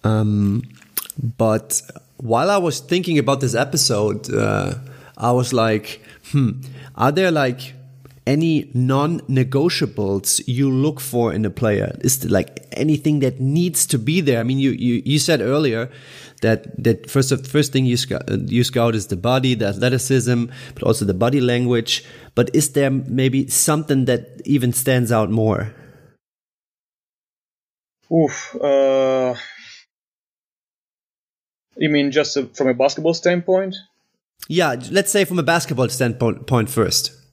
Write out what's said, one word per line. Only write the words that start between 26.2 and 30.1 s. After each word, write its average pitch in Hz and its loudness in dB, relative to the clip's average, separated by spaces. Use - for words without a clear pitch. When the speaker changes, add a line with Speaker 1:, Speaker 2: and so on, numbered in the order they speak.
Speaker 2:
Oof, 160 0
uh, 135 2